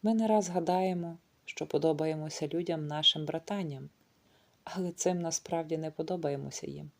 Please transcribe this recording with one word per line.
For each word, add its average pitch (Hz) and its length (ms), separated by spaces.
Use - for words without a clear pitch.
Ми 220 100
не 220 140
раз 208 220
гадаємо, 175 680
що - 220
подобаємося 156 800
людям 160 400
нашим 151 380
братанням, 156 640
але 180 280
цим 180 300
насправді 165 560
не 156 140
подобаємося 156 760
їм 143 320